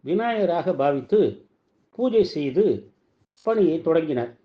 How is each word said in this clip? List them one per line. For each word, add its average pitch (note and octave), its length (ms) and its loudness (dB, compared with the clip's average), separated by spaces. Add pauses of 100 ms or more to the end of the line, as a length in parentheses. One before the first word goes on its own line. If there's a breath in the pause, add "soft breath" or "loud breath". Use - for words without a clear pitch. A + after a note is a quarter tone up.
விநாயகராக F#3 720 -2
பாவித்து C#3 460 0 (760)
பூஜை A3+ 280 2
செய்து D3 400 0 (800)
பணியை F#3+ 340 2
தொடங்கினார். D3+ 520 -2 (120)